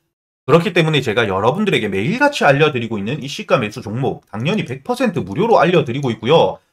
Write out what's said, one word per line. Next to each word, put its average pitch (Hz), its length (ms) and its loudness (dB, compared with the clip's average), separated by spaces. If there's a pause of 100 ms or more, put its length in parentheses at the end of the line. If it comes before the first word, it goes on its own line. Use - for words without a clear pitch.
(460)
그렇기 170 260 4
때문에 156 300 2
제가 110 260 0
여러분들에게 117 600 0
매일같이 196 580 0
알려드리고 139 500 2
있는 113 260 -6
이 135 60 -10
시가 190 300 -2
매수 110 240 -6
종목 110 480 -6
당연히 151 340 -4
백 127 180 -10
퍼센트 240 360 -2
무료로 151 400 2
알려드리고 143 540 2
있고요. 110 460 2 (140)